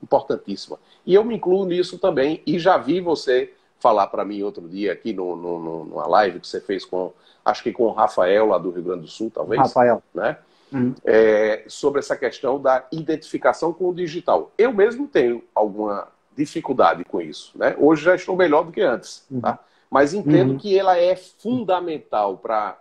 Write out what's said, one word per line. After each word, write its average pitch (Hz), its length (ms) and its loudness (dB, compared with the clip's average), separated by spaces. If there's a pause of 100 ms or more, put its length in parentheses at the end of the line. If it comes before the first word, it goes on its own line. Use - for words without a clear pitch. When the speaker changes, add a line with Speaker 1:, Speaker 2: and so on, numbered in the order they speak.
Speaker 1:
importantíssima. - 760 -4 (280)
E 175 100 4
eu 208 80 6
me 233 120 -4
incluo 185 300 0
nisso 175 320 -2
também, 156 480 0
e 175 140 0
já 170 180 4
vi 139 220 0
você 135 540 0 (260)
falar 104 280 4
para 104 160 -6
mim 101 200 -6
outro 101 240 -8
dia 95 260 -4
aqui 110 200 -6
no, 90 220 -6
no, 85 240 -6
no, 80 260 -8
numa 82 220 -8
live 90 340 2
que - 60 -20
você 95 140 -8
fez 98 240 -6
com, 92 260 -6 (320)
acho - 200 -2
que 120 80 -4
com 117 140 0
o 107 60 2
Rafael, 107 560 2
lá 95 100 2
do 85 120 -4
Rio 87 140 -8
Grande 90 180 -6
do 80 60 -16
Sul, 110 260 -10
talvez, 95 280 -4
Speaker 2:
Rafael. 123 420 2 (100)
Speaker 1:
né? 110 240 -4 (340)
Speaker 2:
Uhum. 127 220 -2 (120)
Speaker 1:
É, 110 600 4
sobre 139 320 -2
essa 135 180 -4
questão 131 420 -4
da 131 320 2
identificação 160 840 -2
com 180 160 -2
o 180 60 -4
digital. 151 640 -2
Eu 240 160 4
mesmo 240 340 0
tenho 120 360 0 (100)
alguma 104 540 -2 (280)
dificuldade 117 680 0
com 95 160 -6
isso, 76 340 -14
né? 113 220 0
Hoje 151 260 4
já 180 120 4
estou 185 200 -6
melhor 170 300 4
do 165 60 -14
que 214 100 -4
antes, 123 480 -2
Speaker 2:
Uhum. 131 120 -6
Speaker 1:
tá? 120 180 -4 (300)
Mas 143 260 2
entendo 151 380 4
Speaker 2:
Uhum. 135 40 -2
Speaker 1:
que 196 200 0
ela 190 200 4
é 180 180 2
fundamental 175 1200 -4
pra, 107 440 -4